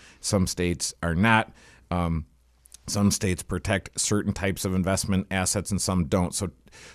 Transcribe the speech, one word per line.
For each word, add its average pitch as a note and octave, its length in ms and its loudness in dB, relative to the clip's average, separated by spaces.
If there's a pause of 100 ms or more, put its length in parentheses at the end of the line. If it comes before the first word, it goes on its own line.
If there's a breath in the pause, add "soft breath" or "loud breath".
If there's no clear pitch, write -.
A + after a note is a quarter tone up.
(200 soft breath)
some F#2+ 280 2
states - 540 -2
are E2+ 140 0
not. A2 380 4 (380 soft breath)
Um, E2 340 -2 (640)
some G2+ 220 2
states F#2 320 0
protect - 560 -2
certain G2+ 360 0
types - 320 -2
of F#2+ 80 0
investment F#2+ 580 0
assets F#2 400 0
and F#2 100 -2
some F#2 260 0
don't. F2+ 280 0
So, F#2+ 140 -4 (460 loud breath)